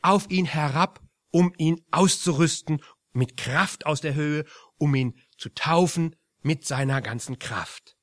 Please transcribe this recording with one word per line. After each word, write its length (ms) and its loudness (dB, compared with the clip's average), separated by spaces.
auf 280 2
ihn 160 0
herab, 560 -2
um 260 4
ihn 320 2
auszurüsten, 920 2
mit 240 -2
Kraft 480 -2
aus 160 -2
der 120 -4
Höhe, 320 -2
um 160 2
ihn 260 -2
zu 120 -14
taufen 680 0
mit 260 -4
seiner 340 -2
ganzen 380 -10
Kraft. 640 -10